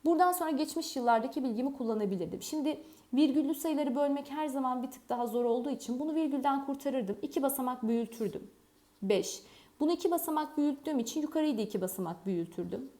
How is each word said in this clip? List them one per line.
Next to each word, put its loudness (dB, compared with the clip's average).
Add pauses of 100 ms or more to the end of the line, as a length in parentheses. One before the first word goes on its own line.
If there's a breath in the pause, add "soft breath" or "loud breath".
Buradan 6
sonra 0
geçmiş -2
yıllardaki 2
bilgimi 0
kullanabilirdim. -2
Şimdi -2 (320 loud breath)
virgüllü 4
sayıları 0
bölmek 0
her -2
zaman -2
bir -6
tık -20
daha 0
zor 0
olduğu 0
için -4
bunu -2
virgülden 2
kurtarırdım. -2
İki -2
basamak 0
büyütürdüm. -2 (520)
Beş. 0 (380 loud breath)
Bunu 4
iki 0
basamak -2
büyüttüğüm 0
için -2
yukarıyı 0
da 0
iki -2
basamak -4
büyütürdüm. -4